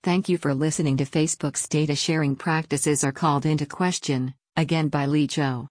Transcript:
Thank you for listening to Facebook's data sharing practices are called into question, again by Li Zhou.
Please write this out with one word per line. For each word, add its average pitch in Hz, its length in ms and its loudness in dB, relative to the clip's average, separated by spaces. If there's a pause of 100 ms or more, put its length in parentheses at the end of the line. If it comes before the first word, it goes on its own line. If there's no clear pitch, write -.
Thank 185 260 0
you 175 80 2
for 147 160 -2
listening 147 440 0
to 139 80 0
Facebook's 156 600 -2
data 151 280 0
sharing 151 400 0
practices 151 680 0
are 139 80 0
called 143 340 0
into 151 200 2
question, 139 680 -2 (220)
again 160 340 2
by 143 160 0
Li 147 220 2
Zhou. 135 440 -2